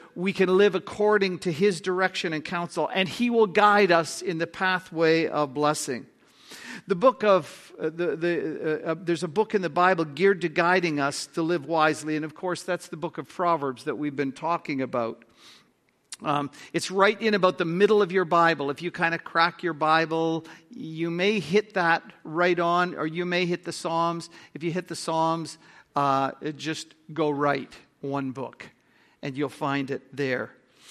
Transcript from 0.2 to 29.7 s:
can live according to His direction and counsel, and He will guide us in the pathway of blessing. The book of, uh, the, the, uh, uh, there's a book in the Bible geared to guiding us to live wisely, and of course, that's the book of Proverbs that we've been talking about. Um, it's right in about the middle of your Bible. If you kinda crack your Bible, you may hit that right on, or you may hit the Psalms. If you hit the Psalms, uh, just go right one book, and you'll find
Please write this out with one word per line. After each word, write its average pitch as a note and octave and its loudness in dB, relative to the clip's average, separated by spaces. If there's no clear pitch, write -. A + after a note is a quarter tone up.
can F#3 4
live G3+ 6
according G3 0
to F3+ -4
His E3+ 2
direction F#3 -2
and D3+ -6
counsel, E3+ -4
and F#3 4
He A#3+ -2
will A3+ 4
guide G#3 6
us E3 2
in E3+ -4
the D#3+ -2
pathway E3 0
of C#3+ -2
blessing. D3 -2
The F#3+ 0
book G#3 4
of, F#3 2
uh, - -8
the, D#3+ -4
the, D#3+ -2
uh, E3 -2
uh, - -4
there's E3+ -4
a F3 -4
book G#3+ 0
in F#3 -2
the E3+ -2
Bible F3 2
geared E3 0
to F3 -2
guiding E3+ 2
us C#3 -2
to E3+ -2
live D#3+ -2
wisely, D#3 0
and D#3 -4
of D#3 -12
course, F3+ -6
that's F3 -6
the E3+ -14
book D#3 -8
of C#3+ -10
Proverbs D3 0
that C#3 -4
we've D3 -4
been C3+ -2
talking D#3 -4
about. A#2+ -4
Um, C#3+ -2
it's E3+ -4
right G3+ 2
in A3 2
about F#3 2
the F#3 0
middle G3+ 4
of F3+ 0
your F#3 2
Bible. D#3+ 2
If C#3+ -8
you E3+ -6
kinda E3 -2
crack E3+ 0
your E3+ -2
Bible, D#3+ 0
you D#3+ -6
may F#3+ 0
hit G3 0
that E3+ 2
right F3 2
on, F3 2
or D3+ -4
you E3+ -4
may F3+ 0
hit F3 -4
the - -8
Psalms. E3 -4
If C#3+ -16
you E3+ -4
hit F3+ -6
the D#3 -10
Psalms, D#3+ -4
uh, C3+ 2
just D3 -8
go D3+ 0
right C#3+ -2
one C#3 -4
book, A#2+ -12
and C3+ -8
you'll C#3+ -2
find C#3 -4